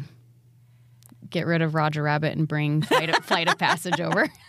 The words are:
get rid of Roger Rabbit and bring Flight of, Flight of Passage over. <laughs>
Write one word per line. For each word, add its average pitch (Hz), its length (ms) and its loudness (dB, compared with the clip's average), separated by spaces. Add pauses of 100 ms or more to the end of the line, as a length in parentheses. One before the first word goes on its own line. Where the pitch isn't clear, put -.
(1300)
get 170 160 -4
rid 165 160 2
of 156 140 0
Roger 151 280 0
Rabbit 147 340 0
and 156 100 0
bring 151 360 0
Flight 415 260 0
of, - 160 0
Flight 339 240 0
of 415 80 2
Passage 180 420 0
over. 226 340 0
<laughs> - 40 -20 (120)